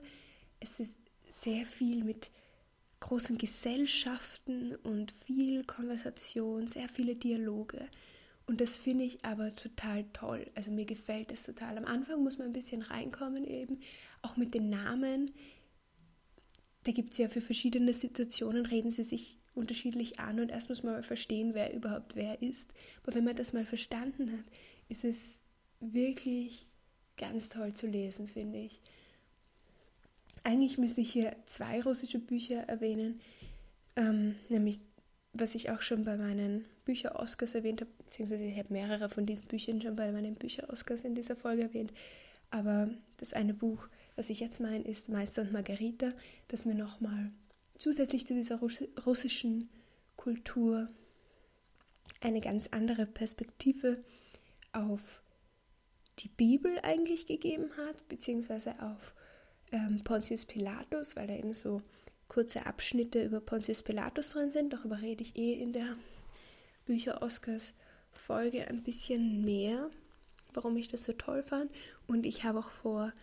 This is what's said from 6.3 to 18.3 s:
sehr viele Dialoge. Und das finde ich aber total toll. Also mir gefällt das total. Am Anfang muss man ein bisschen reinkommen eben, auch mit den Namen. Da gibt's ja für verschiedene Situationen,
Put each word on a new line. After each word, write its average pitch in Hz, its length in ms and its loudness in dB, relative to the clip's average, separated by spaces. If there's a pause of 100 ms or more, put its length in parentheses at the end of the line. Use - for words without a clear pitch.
sehr 247 220 -4
viele 240 260 2
Dialoge. 226 760 0 (580)
Und 233 140 4
das 233 160 2
finde 254 280 2
ich 247 200 -4
aber 214 300 -2
total 214 580 -4
toll. - 420 -6
Also 208 160 -4
mir 214 160 0
gefällt 214 440 -4
das 226 140 -4
total. 233 320 -6
Am 220 80 -4
Anfang 269 380 0
muss 269 160 2
man 254 100 -4
ein 240 40 -2
bisschen 247 300 -4
reinkommen 262 600 -4
eben, 254 360 -4 (420)
auch 233 140 -6
mit 240 180 2
den 220 160 2
Namen. 262 600 2 (1500)
Da 240 80 4
gibt's 233 260 0
ja 226 100 4
für 226 140 0
verschiedene 247 500 4
Situationen, 240 720 0